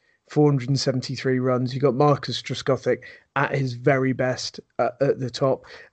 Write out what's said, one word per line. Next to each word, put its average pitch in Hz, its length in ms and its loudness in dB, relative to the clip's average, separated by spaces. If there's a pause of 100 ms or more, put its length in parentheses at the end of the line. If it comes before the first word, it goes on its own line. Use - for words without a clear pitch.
(300)
four 151 200 6
hundred 127 180 0
and 139 120 0
seventy-three 127 580 -2
runs. 127 360 0
You've 131 80 -2
got 135 120 2
Marcus 143 460 2
Trescothick - 640 -2 (340)
at 139 180 0
his 131 200 -2
very 131 380 0
best, 127 480 -4 (180)
uh, 120 120 0 (100)
at 131 200 0
the 127 100 -6
top. - 340 -2 (280)